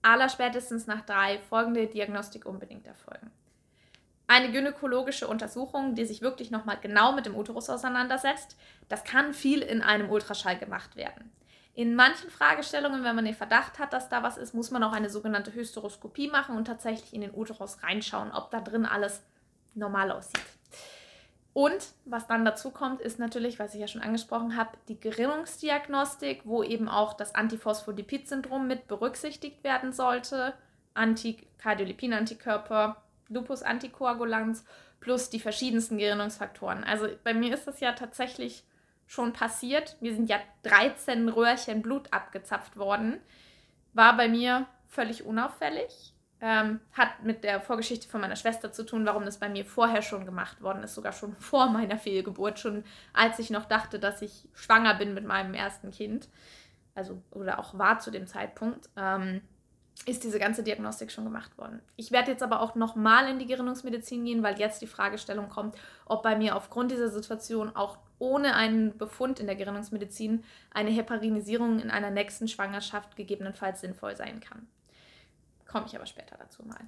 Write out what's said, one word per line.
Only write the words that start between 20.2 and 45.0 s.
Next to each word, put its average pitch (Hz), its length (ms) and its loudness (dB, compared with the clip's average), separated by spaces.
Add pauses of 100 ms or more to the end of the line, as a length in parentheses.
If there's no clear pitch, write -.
Und 311 340 4 (180)
was 233 220 -8
dann 226 180 2
dazu 220 240 0
kommt, 262 320 -6
ist 233 160 -6
natürlich, 233 420 -4
was 208 140 -6
ich 208 80 -8
ja 208 60 -6
schon 226 160 -8
angesprochen 233 520 -2
habe, 226 160 0 (160)
die 220 120 -12
Gerinnungsdiagnostik, 285 1400 -2
wo 220 200 0
eben 226 240 -2
auch 214 260 2
das 208 200 -10
Antiphospholipid-Syndrom 226 1300 -2
mit 254 200 -4
berücksichtigt 269 760 -6
werden 262 280 0
sollte, 254 640 -2 (400)
Antikardiolipin-Antikörper, 220 2000 0 (320)
Lupus-Antikoagulanz 240 1300 -2 (360)
plus 247 300 0
die 226 100 -6
verschiedensten 226 580 0
Gerinnungsfaktoren. 208 840 -2
Also 214 240 0 (160)
bei 226 100 0
mir 233 200 2
ist 302 140 -6
das 277 120 -12
ja 240 140 0
tatsächlich 247 680 -8 (440)
schon 233 260 -2
passiert. 247 680 -2
Mir 233 120 -2
sind 220 160 2
ja 202 80 4 (240)
dreizehn 233 680 4
Röhrchen 226 520 2
Blut 269 320 -4
abgezapft - 640 -6
worden. 214 420 0 (760)
War 233 220 10
bei 233 140 6
mir 247 380 2 (180)
völlig 226 400 -4